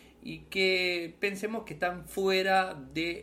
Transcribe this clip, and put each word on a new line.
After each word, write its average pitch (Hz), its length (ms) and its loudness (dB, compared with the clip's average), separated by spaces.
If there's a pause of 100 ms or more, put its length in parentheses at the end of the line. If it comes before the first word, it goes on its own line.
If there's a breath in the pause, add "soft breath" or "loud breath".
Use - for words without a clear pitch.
(200 loud breath)
y 160 200 -10 (100)
que 180 720 2
pensemos 214 420 -2
que 156 120 -12
están 180 340 -4
fuera 190 680 4 (180)
de 165 300 -4